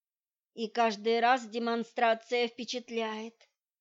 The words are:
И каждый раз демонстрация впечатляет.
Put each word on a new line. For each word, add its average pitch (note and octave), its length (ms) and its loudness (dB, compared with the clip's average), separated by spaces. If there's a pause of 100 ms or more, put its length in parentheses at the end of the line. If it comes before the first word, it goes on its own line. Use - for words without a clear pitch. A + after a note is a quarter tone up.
(540)
И A3+ 140 -4
каждый A3+ 520 2
раз A#3+ 260 4
демонстрация A#3 1040 0
впечатляет. A3+ 1000 -8 (320)